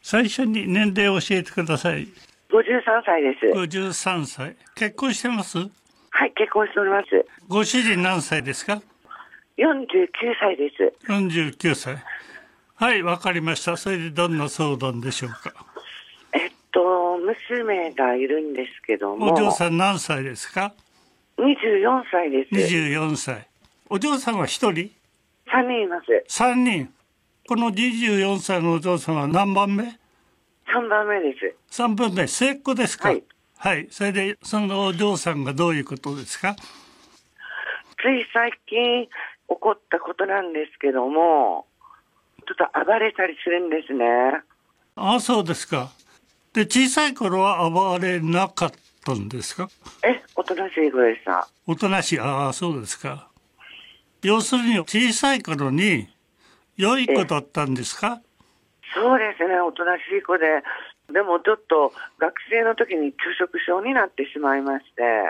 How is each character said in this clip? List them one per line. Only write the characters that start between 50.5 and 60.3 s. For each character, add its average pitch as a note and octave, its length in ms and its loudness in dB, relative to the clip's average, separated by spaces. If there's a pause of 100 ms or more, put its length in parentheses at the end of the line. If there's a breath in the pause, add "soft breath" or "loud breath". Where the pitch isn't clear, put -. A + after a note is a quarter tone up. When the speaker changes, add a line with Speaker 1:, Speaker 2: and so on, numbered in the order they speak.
Speaker 2:
な F#3 160 -4
し - 80 -18
い D3+ 120 4
子 C3 120 -2
で A#2 140 4
し - 80 -20
た。 F2 220 0 (200)
Speaker 1:
お E3 80 -2
と G3 160 -2
な G3 100 2
し - 120 -2
い。 C#3 80 -2
あ C3+ 280 -2
あ、 C3 60 -2
そ F3 160 -4
う C#3 100 -4
で G#2 60 -12
す - 120 -10
か。 C#3 300 -12 (920 loud breath)
要 G#3 180 4
す - 160 0
る A#3+ 60 2
に、 A#3 160 4
小 A3 340 2
さ C#4 220 2
い B3 80 -2
頃 C#3+ 300 -2
に D#3+ 360 2 (680 soft breath)
良 G#3+ 200 2
い B3+ 120 0
子 G3 160 4
だ D3 140 0
っ C#3+ 40 -2
た D3 220 -4
ん C3 100 -2
で B2+ 80 -6
す - 160 -8
か？ A#3 240 -2
Speaker 2:
え - 60 -20
え。 - 40 -20 (640)
そ A#3+ 220 4
う - 20 2
で G#3+ 180 -2
す E3+ 120 0
ね、 F3+ 120 2
お E3 120 0
と E3+ 120 -6
な F3+ 120 2
し D3+ 40 -8 (160)
い - 60 0
子 F3+ 160 0